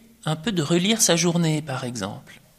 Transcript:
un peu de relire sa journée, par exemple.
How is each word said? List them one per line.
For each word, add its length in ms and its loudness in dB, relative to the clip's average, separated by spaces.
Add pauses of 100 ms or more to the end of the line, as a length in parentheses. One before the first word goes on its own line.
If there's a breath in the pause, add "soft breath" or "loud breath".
(240)
un 100 -2
peu 160 -4
de 120 0
relire 380 2
sa 160 4
journée, 460 2
par 220 -6
exemple. 560 -8 (180)